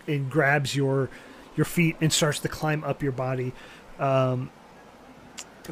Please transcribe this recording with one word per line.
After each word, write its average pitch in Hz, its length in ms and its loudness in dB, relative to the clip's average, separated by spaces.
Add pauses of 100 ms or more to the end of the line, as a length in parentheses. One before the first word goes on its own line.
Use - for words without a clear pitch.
and 139 240 -2
grabs 139 440 2
your, 135 360 2 (460)
your 156 100 4
feet 165 340 2
and 160 100 4
starts 147 280 2
to - 100 -4
climb 151 360 -2
up 139 180 -4
your 139 100 0
body. 127 400 -2 (460)
Um, 131 520 2 (1200)